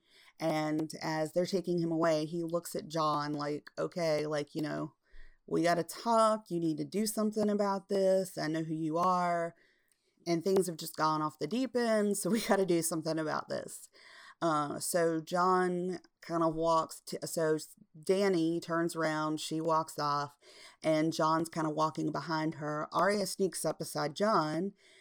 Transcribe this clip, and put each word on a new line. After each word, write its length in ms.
And 640
as 320
they're 120
taking 340
him 120
away, 340
he 180
looks 320
at 140
Jon 440
like, 460
"Okay, 480
like, 280
you 60
know, 320
we 160
gotta 200
talk. 680
You 80
need 180
to 80
do 220
something 420
about 400
this. 480
I 100
know 160
who 120
you 220
are. 580
And 160
things 240
have 100
just 200
gone 240
off 180
the 80
deep 280
end, 420
so 120
we 120
gotta 240
do 160
something 380
about 300
this." 400
Uh, 380
so 420
Jon 800
kind 220
of 120
walks 520
to, 200
so 300
Dany 580
turns 340
around, 440
she 220
walks 380
off, 320
and 300
Jon's 360
kind 180
of 80
walking 360
behind 440
her. 380
Arya 340
sneaks 380
up 140
beside 360
Jon, 580